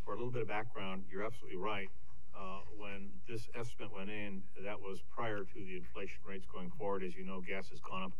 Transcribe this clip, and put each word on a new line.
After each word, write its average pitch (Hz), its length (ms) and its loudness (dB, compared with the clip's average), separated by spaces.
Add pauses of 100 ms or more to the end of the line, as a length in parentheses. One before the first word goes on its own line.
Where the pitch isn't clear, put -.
for 110 80 0
a 101 40 0
little 120 140 0
bit 120 120 2
of 98 40 0
background, 98 640 0
you're 95 140 0
absolutely 101 320 0
right. 98 320 0 (480)
Uh, 95 220 -2 (180)
when 101 320 0 (180)
this 117 220 0 (100)
estimate 117 340 0
went 98 160 0
in, 101 320 0 (220)
that 101 160 0
was 98 220 0 (120)
prior 113 260 0
to 95 160 0 (100)
the 92 100 0
inflation - 500 0
rates 95 200 0
going 92 320 0
forward. 98 260 2
As 92 120 0
you 95 100 0
know, 95 160 0
gas 95 280 0
has - 120 0
gone 190 220 0
up 185 160 0